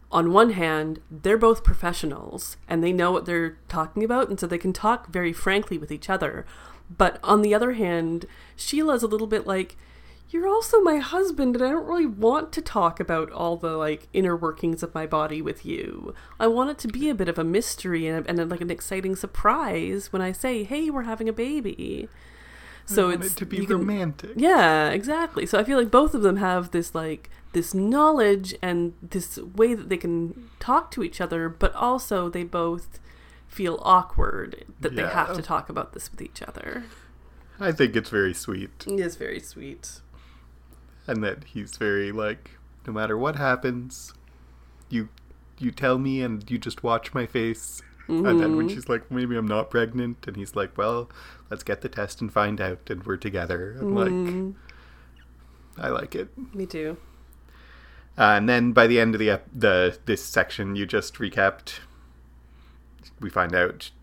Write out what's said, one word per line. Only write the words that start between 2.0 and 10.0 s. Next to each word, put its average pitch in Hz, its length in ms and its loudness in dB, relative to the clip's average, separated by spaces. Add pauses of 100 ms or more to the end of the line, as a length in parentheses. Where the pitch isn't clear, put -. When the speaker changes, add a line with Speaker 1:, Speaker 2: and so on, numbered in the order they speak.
Speaker 1:
and 170 160 0
they 180 100 2
know 175 180 2
what 175 140 0
they're 170 320 -2 (100)
talking 165 360 -4
about, 240 260 0
and 196 100 -4
so 202 80 -4
they 175 100 -2
can 185 160 -2
talk 233 340 0
very 175 260 -2
frankly 196 440 0
with 151 140 -10
each 151 180 -8
other. 185 340 -2 (520)
But 180 280 4
on 208 200 6
the 208 100 6
other 240 200 4
hand, 170 520 0 (300)
Sheila's 294 480 0
a 226 40 4
little 220 180 0
bit 214 220 -2
like, 190 280 -2 (540)